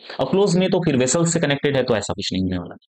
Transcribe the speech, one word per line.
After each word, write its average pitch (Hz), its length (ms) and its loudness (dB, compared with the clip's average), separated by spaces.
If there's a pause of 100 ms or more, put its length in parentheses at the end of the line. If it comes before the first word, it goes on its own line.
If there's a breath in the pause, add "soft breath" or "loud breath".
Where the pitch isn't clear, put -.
(200 loud breath)
और 135 100 -2
close 185 280 2
में 185 120 2
तो 190 100 2
फिर 160 180 2
वेसल्स 165 360 2
से - 60 0
connected 143 380 0
है, 127 60 2
तो 120 120 0
ऐसा - 180 -4
कुछ - 200 -6
नहीं 95 100 0
होने 90 140 -2
वाला। 82 180 -10 (140)